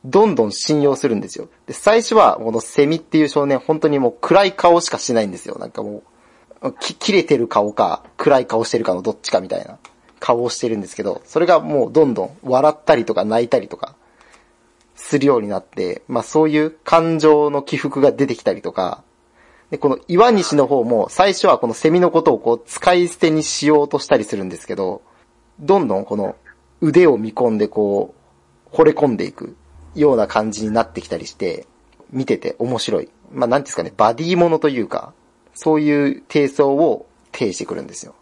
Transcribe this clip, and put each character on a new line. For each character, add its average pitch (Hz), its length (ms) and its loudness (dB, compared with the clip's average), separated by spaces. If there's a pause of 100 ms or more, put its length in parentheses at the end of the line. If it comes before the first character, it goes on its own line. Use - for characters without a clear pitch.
ど 190 200 4
ん 185 100 0
ど 117 100 2
ん 104 60 -6
信 151 300 -2
用 143 140 2
す 135 140 -4
る 110 60 0
ん 98 60 -4
で 95 60 -14
す - 100 -16
よ。 - 120 -14 (180)
で、 131 60 -12
最 226 300 2
初 226 120 -4
は 156 220 6
こ 113 140 -6
の 113 100 -2
セ - 240 2
ミ 160 120 -2
っ - 20 -8
て - 180 -4
い 156 60 4
う 147 40 2
少 143 180 0
年、 139 140 -2
本 156 220 -2
当 165 80 0
に 139 100 0
も 123 120 0
う - 100 -18
暗 196 240 4
い 190 80 -2
顔 170 260 4
し 170 100 -4
か 143 80 -6
し - 160 -6
な 113 80 2
い 104 60 -2
ん 95 40 -10
で 90 60 -12
す - 100 -16
よ。 - 120 -12
な - 80 -12
ん - 40 -18
か 110 120 -10
も 104 200 -12 (580)
う、 135 180 -6
き-、 - 160 -10
切 - 180 -4
れ 180 120 2
て 143 120 2
る 113 120 -2
顔 104 240 -2
か、 90 300 -2 (140)
暗 143 220 2
い 120 80 -4
顔 113 160 -2
し - 60 -6
て 117 80 -2
る 113 80 -2
か 90 80 0
の 90 80 -4
ど 107 100 -4
っ - 100 -12
ち - 100 -6
か 92 100 0
み 92 80 -14
た - 80 -4
い - 80 -10
な - 120 -20 (420)
顔 120 240 0
を 120 60 -2
し - 80 -8
て 127 100 -4
る 113 100 -2
ん 101 40 -6
で 90 60 -12
す - 80 -18
け 107 80 -8
ど、 98 220 -6
そ - 140 -4
れ 170 60 2
が 170 140 4
も 131 300 -2
う - 20 -14
ど 151 140 4
ん 127 80 -2
ど 98 120 -4
ん - 180 -18
笑 135 320 2
っ - 80 -20
た 156 120 6
り 113 100 -2
と 107 80 -4
か 92 120 0
泣 113 200 0
い - 20 -16
た 123 120 0
り 95 80 -6
と 85 100 -14
か - 180 -12 (1000)
す - 240 -4
る 135 60 0
よ 135 120 4
う 110 40 0
に 101 60 -10
な 95 120 -6
っ - 40 -12
て、 - 440 -8
ま 120 140 -4
あ、 - 20 -10
そ 156 200 0
う 156 60 2
い 151 80 0
う 156 140 0
感 165 480 0
情 147 300 4
の 143 120 -2
起 143 160 -6
伏 - 240 -4
が 139 100 6
出 139 140 0
て 127 100 -6
き - 80 -20
た 98 100 0
り 95 80 -8
と 87 100 -8
か、 - 320 -6 (680)
で、 151 80 -8
こ 143 120 0
の 131 180 -2
岩 214 240 4
西 185 240 0
の 139 120 4
方 135 160 2
も 113 260 0
最 190 240 2
初 - 140 0
は 143 100 4
こ 120 100 -4
の 113 60 -4
セ - 160 0
ミ 175 100 4
の 180 120 2
こ 165 100 2
と 160 120 2
を 147 60 -2
こ 117 140 0
う 117 120 -4
使 - 280 0
い 180 140 2
捨 - 100 -10
て 165 140 2
に 156 120 0
し - 240 -4
よ 151 160 4
う 143 60 -4
と 143 100 -2
し - 80 -8
た 139 100 2
り 104 60 0
す 107 120 -6
る 98 80 -6
ん 92 60 -8
で 90 80 -12
す - 100 -20
け 104 80 -6
ど、 95 260 -6 (580)
ど 190 200 2
ん 147 80 -2
ど 98 100 -2
ん 101 80 -4
こ 104 100 -6
の 101 200 -4 (460)
腕 165 260 4
を 123 100 4
見 110 160 -8
込 120 180 0
ん 110 60 -2
で 107 100 0
こ 101 460 -2 (580)
う、 - 40 -14
惚 160 80 6
れ 151 80 8
込 143 180 0
ん 107 80 -2
で 92 80 -4
い - 60 -10
く - 240 -16 (400)
よ 151 180 4
う 117 40 2
な 104 100 0
感 110 240 -2
じ 107 140 -8
に 107 60 -4
な 113 120 0
っ - 80 -6
て 95 100 -10
き - 60 -20
た - 100 -6
り - 80 -12
し - 80 -18
て、 - 340 -8 (440)
見 131 140 -6
て 110 120 0
て - 220 -8
面 120 200 -4
白 95 220 -4
い。 - 80 -14 (220)
ま 131 140 -2
あ、 - 20 -4
な 127 120 2
ん - 40 -4
て - 60 -16
い - 20 -14
う - 0 -
ん - 0 -
で - 0 -
す - 40 -12
か 85 80 -4
ね、 80 120 -10
バ 110 180 4
デ 139 100 -8
ィ 175 140 0
も 175 120 4
の 156 100 0
と 156 100 0
い 127 120 -4
う 92 60 -6
か、 - 260 -10 (400)
そ 156 220 0
う 151 60 0
い 147 360 0
う - 100 -20
低 143 200 0
層 139 280 0
を 147 320 0 (240)
呈 107 220 -4
し - 40 -12
て - 80 -10
く - 100 -10
る - 60 -10
ん - 60 -14
で - 60 -20
す - 120 -16
よ。 - 160 -20